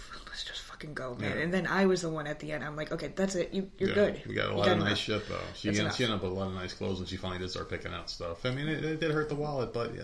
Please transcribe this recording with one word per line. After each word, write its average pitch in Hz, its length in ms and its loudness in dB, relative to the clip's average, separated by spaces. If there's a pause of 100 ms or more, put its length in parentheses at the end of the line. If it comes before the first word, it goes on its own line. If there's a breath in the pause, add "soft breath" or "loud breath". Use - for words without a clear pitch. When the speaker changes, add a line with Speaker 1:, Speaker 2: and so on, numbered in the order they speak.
(260)
Speaker 1:
"Let's - 160 -8
just - 200 -8
fucking - 320 -12
go, 127 200 -4
man." 104 220 -2
Speaker 2:
Yeah. 135 80 0
Speaker 1:
And 180 100 2
then 175 140 2
I 190 180 6
was 185 160 6
the 170 60 -2
one 156 180 -2
at 151 140 -4
the 151 100 -6
end. 151 140 -4
I'm 151 100 -6
like, 151 160 -4
"Okay, 151 240 -4
that's 190 220 2
it. 175 160 0
You, 190 260 -2
you're 190 120 4
Speaker 2:
Yeah, - 40 0
Speaker 1:
good. 202 320 4
Speaker 2:
we 104 80 -4
got 101 140 2
a - 20 2
Speaker 1:
You 101 60 2
Speaker 2:
lot 101 100 6
Speaker 1:
got - 60 8
Speaker 2:
of - 80 6
nice 101 80 4
Speaker 1:
enough. 104 340 2
Speaker 2:
shit, - 60 -8
though. 90 100 -4 (160)
She - 140 -2
Speaker 1:
That's 104 100 4
Speaker 2:
got, 104 60 4
Speaker 1:
enough." - 120 0
Speaker 2:
she 127 80 2
ended 110 120 4
up 92 80 0
with 92 80 0
a - 20 0
lot 95 140 0
of 92 60 -2
nice 92 180 -4
clothes 95 260 -2
when 90 80 -4
she 95 100 -4
finally 92 220 -4
did 92 120 -2
start 82 200 -4
picking 87 220 -4
out 87 180 -6
stuff. 85 340 -6
I 127 60 2
mean, 143 160 -2
it, 156 180 0
it 156 140 0
did 156 140 2
hurt 151 160 2
the 147 80 -2
wallet, 143 360 0
but, 117 220 -2
yeah, 87 100 -6